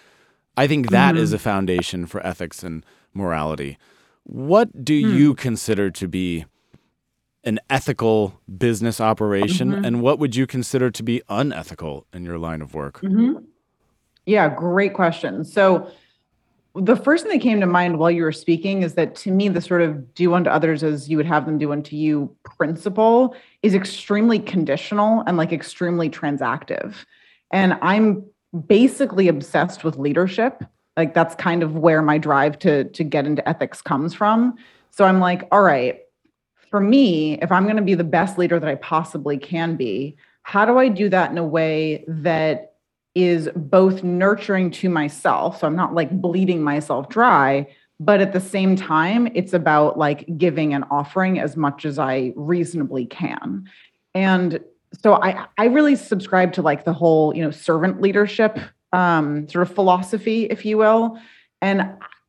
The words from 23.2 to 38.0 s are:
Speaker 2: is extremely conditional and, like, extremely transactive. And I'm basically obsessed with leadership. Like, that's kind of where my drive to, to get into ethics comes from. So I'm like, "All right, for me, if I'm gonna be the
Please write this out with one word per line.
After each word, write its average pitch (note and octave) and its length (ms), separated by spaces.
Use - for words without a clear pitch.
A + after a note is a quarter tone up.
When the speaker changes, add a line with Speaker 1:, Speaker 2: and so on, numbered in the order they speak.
Speaker 2:
is G3+ 100
extremely G#3 640
conditional G#3 880
and, F3+ 100
like, E3 160
extremely E3+ 580
transactive. C#3 840
And F#3 300
I'm G#3 420
basically G#3+ 600
obsessed D3+ 560
with D#3 140
leadership. F#3 680
Like, E3 200
that's E3 200
kind E3+ 280
of D#3 120
where D#3+ 280
my D3+ 160
drive D3 400
to, D3 240
to - 200
get D3 220
into D3 240
ethics - 320
comes D3+ 320
from. A3+ 420
So G3+ 140
I'm F#3 140
like, F3+ 320
"All G3+ 120
right, C3 360
for G#3 100
me, G3 600
if E3+ 100
I'm F#3 140
gonna G#3+ 160
be F#3+ 140
the E3+ 80